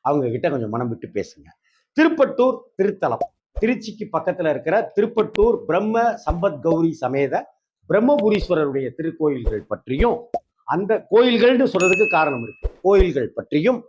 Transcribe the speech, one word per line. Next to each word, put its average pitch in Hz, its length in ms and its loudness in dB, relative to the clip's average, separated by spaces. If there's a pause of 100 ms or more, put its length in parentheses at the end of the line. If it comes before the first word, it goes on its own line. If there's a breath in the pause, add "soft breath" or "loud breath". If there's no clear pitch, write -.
அவங்க 135 280 -2
கிட்ட 123 200 -4
கொஞ்சம் 120 200 -4
மனம் 117 200 -4
விட்டு - 180 -10
பேசுங்க. - 400 -10 (540)
திருப்பட்டூர் 269 580 2 (180)
திருத்தலம், 185 400 -2 (440)
திருச்சிக்கு 226 560 -4
பக்கத்துல 175 320 -2
இருக்கிற 165 460 -2
திருப்பட்டூர் 214 720 0
பிரம்ம 214 500 0 (160)
சம்பத் 165 280 -2
கௌரி 165 420 0
சமேத 135 420 -2 (460)
பிரம்மபுரீஸ்வரருடைய 180 1080 0
திருக்கோயில்கள் 131 720 -4
பற்றியும், 139 600 -2 (360)
அந்த 190 460 -2
கோயில்கள்னு 240 600 4
சொல்றதுக்கு 208 360 2
காரணம் 147 340 0
இருக்கு, - 280 -8 (100)
கோயில்கள் 180 540 2
பற்றியும் 226 540 -2